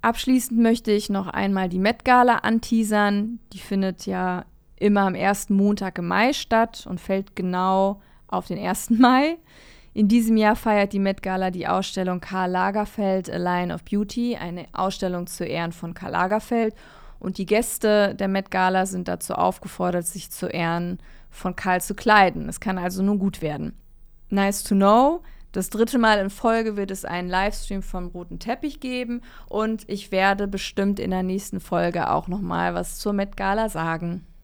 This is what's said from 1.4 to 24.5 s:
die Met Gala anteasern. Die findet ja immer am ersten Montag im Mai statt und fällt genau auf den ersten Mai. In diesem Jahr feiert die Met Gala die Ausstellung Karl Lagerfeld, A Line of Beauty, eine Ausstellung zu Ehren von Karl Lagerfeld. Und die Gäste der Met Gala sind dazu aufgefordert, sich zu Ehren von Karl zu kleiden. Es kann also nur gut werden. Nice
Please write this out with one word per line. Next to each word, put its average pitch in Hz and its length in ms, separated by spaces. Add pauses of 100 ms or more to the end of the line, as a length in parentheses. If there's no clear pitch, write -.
die 180 100
Met 214 240
Gala 247 360
anteasern. 214 1000 (140)
Die 190 60
findet 190 460
ja 185 380 (320)
immer 202 280
am 185 120
ersten 196 400
Montag 196 420
im 175 120
Mai 214 240
statt 226 560
und 180 100
fällt - 380
genau 190 640 (260)
auf 185 200
den 170 100
ersten 208 420
Mai. 269 380 (560)
In 214 160
diesem 226 260
Jahr 214 220
feiert 202 340
die 202 80
Met 196 240
Gala 185 280
die 180 160
Ausstellung 185 520
Karl 185 320
Lagerfeld, 196 800
A - 60
Line 180 360
of 165 120
Beauty, 214 500
eine 175 380
Ausstellung 180 520
zu - 200
Ehren 165 260
von 170 220
Karl - 180
Lagerfeld. 220 640 (480)
Und 190 140
die 190 80
Gäste 208 720
der 196 120
Met 196 240
Gala 185 340
sind 185 220
dazu - 260
aufgefordert, 180 720
sich - 240
zu - 180
Ehren 175 520 (300)
von - 260
Karl 180 260
zu 196 140
kleiden. 190 540
Es - 100
kann 190 180
also 180 240
nur 202 160
gut 190 240
werden. 151 360 (520)
Nice 196 340